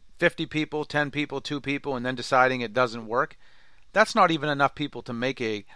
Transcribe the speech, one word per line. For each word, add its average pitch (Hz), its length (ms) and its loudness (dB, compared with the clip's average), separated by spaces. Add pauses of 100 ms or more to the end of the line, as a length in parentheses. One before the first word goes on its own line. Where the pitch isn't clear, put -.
(180)
fifty 160 280 0
people, 151 380 -4
ten 147 280 -2
people, 143 280 -6
two 143 220 -6
people, 139 340 -4
and 120 100 -4
then 131 100 -2
deciding 127 460 4
it 110 120 -6
doesn't 117 340 -2
work, 123 300 -2 (560)
that's 214 220 4
not 185 160 6
even 151 180 -2
enough 139 240 2
people 131 300 -8
to 123 100 -8
make 123 280 -4
a 107 240 -4 (100)